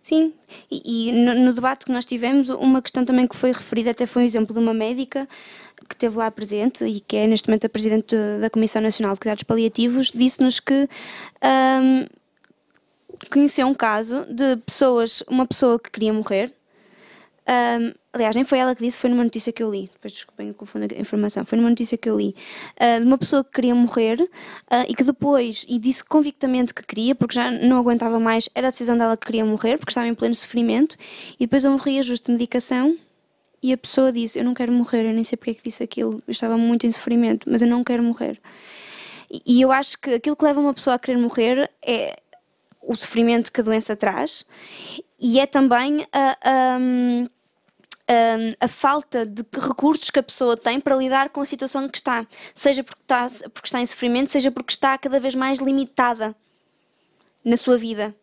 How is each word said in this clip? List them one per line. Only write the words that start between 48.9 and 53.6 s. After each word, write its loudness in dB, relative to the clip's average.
de -12
que -12
recursos 0
que 2
a -10
pessoa 0
tem -2
para 0
lidar 0
com -8
a -2
situação -6
que -10
está, -4
seja 0
porque -18
está, 0
porque -18